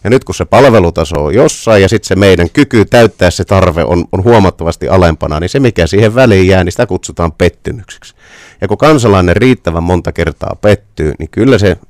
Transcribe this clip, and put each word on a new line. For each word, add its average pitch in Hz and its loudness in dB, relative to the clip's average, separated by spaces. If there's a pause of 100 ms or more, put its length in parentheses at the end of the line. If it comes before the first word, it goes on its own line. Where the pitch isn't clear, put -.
Ja 101 -2
nyt 131 2
kun 92 -10
se - -4
palvelutaso 85 2
on 73 -4
jossain 113 0
ja 92 2
sit 107 -4
se 95 -4
meidän 92 2
kyky 120 0
täyttää 110 2
se 90 -6
tarve 87 0
on, 87 -2
on 92 -4
huomattavasti 90 0
alempana, 85 0
niin 87 -6
se 139 -2
mikä 101 0
siihen 107 0
väliin 107 2
jää, 92 2
niin 87 -6
sitä 120 -2
kutsutaan 85 -6
pettymykseksi. - -8 (460)
Ja 95 -6
kun 104 -4
kansalainen 107 2
riittävän 104 -2
monta 87 -2
kertaa 80 -6
pettyy, 80 -2
niin 76 -12
kyllä 120 0
se, 95 0 (140)